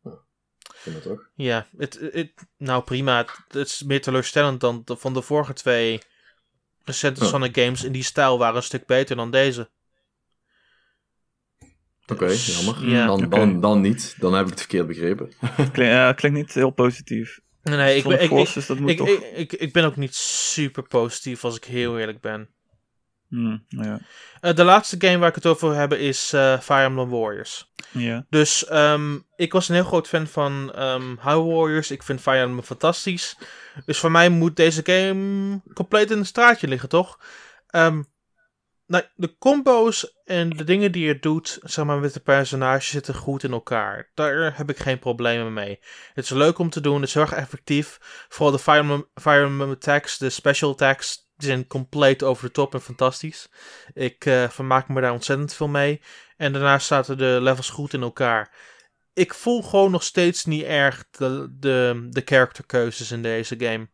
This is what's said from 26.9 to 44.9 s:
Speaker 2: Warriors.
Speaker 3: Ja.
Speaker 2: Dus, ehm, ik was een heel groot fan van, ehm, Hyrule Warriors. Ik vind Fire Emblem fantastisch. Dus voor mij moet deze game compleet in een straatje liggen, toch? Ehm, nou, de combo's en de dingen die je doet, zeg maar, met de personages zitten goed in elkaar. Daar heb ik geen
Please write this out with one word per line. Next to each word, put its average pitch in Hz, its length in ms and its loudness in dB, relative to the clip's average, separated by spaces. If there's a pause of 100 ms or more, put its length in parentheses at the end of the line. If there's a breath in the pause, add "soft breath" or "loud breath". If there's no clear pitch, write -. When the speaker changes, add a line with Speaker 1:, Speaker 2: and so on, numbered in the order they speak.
Speaker 2:
Warriors. 110 640 -6 (180)
Speaker 3:
Ja. 120 400 -6
Speaker 2:
Dus, 151 360 2
ehm, 147 520 2 (180)
ik 170 160 -2
was 180 160 2
een 170 60 0
heel 180 100 4
groot 170 240 0
fan 156 180 -2
van, 139 480 -4
ehm, 127 480 -4
Hyrule 160 320 2
Warriors. 156 360 0
Ik 139 120 -10
vind 131 180 -6
Fire 131 220 2
Emblem 123 220 -4
fantastisch. - 720 -4 (500 loud breath)
Dus 151 120 -4
voor 165 120 2
mij 170 180 8
moet 170 280 2
deze 160 280 4
game 196 760 -2 (140)
compleet 208 360 0
in 220 80 0
een 202 80 -2
straatje 233 420 2
liggen, 127 200 -4
toch? 180 300 0 (480 loud breath)
Ehm, 165 360 2 (840)
nou, 175 180 0 (100)
de 170 240 -6
combo's 254 840 2
en 170 260 -2
de 156 140 -8
dingen 190 280 2
die 170 140 -2
je 147 120 0
doet, 156 440 -2
zeg 160 220 -6
maar, 147 140 0
met 143 160 -2
de 139 60 -12
personages 135 680 2
zitten 143 260 -6
goed 139 300 -8
in 127 80 -4
elkaar. 110 600 -6
Daar 151 420 -2
heb 147 140 -8
ik 139 80 -6
geen 131 200 -4